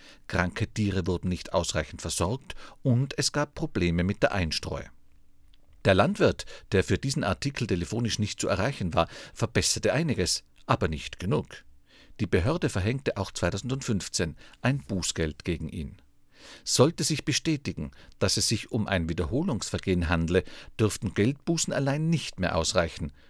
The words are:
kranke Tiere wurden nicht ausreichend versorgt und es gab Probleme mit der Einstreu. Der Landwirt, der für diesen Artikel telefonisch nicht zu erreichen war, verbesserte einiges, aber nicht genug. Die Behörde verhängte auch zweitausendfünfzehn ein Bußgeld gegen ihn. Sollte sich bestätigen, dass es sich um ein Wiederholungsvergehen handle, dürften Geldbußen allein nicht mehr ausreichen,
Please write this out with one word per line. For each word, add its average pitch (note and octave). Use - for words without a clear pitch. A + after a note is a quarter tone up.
kranke F2
Tiere F#2+
wurden F2+
nicht -
ausreichend E2+
versorgt F2+
und C3
es C#3
gab D3
Probleme F2
mit G2
der -
Einstreu. D#2+
Der G2
Landwirt, D3
der F#2+
für F#2
diesen -
Artikel B2
telefonisch G#2+
nicht G#2+
zu -
erreichen G2
war, E2
verbesserte -
einiges, B2
aber -
nicht -
genug. -
Die G2+
Behörde B2
verhängte A2
auch G2
zweitausendfünfzehn G2
ein C3+
Bußgeld E2+
gegen D#2+
ihn. -
Sollte E3
sich -
bestätigen, C#3+
dass G2
es G#2+
sich -
um A2
ein F2
Wiederholungsvergehen F2+
handle, E2+
dürften G2+
Geldbußen C#3+
allein C#3+
nicht -
mehr E2+
ausreichen, E2